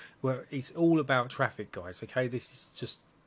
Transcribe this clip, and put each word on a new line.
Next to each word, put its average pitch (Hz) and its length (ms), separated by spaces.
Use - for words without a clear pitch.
where 131 300
it's 135 200
all 165 300
about 131 280
traffic, 120 440
guys, 90 320
okay? 127 240
This 120 240
is - 220
just - 240